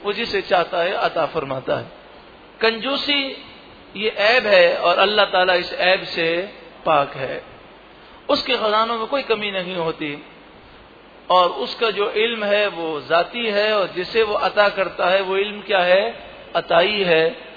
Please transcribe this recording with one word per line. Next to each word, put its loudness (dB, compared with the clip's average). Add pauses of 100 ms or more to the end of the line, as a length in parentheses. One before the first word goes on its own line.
वो -2
जिसे -4
चाहता 0
है 0
अता 0
फरमाता -4
है। -8 (680)
कंजूसी -2 (540)
ये -2
ऐब 2
है 6
और 2
अल्लाह 4
ताला 2
इस -2
ऐब 2
से -2 (360)
पाक 2
है। -8 (880)
उसके 0
खजानों 0
में -6
कोई -2
कमी -2
नहीं -6
होती -6 (1040)
और 6
उसका -4
जो -2
इल्म -2
है 2
वो -6
जाती 0
है 0
और 0
जिसे -2
वो -2
अता 2
करता -2
है 2
वो -2
इल्म -4
क्या 0
है? 2 (360)
अताई 2
है। 0